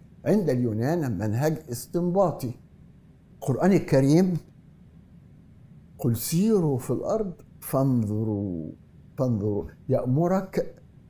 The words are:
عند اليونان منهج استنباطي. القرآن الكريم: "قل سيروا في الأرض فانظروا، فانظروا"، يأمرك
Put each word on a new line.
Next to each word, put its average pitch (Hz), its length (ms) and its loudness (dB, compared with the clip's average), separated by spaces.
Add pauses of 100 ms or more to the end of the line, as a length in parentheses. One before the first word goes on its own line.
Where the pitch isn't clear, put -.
(260)
عند 180 240 2
اليونان 123 680 0
منهج 113 400 0 (140)
استنباطي. 175 800 -2 (840)
القرآن 165 380 2
الكريم: 156 640 4 (1600)
"قل 113 200 0
سيروا 175 600 2
في 123 140 -6
الأرض 196 420 -2 (260)
فانظروا، 107 1120 -2 (460)
فانظروا"، 107 480 0 (240)
يأمرك 165 880 0 (340)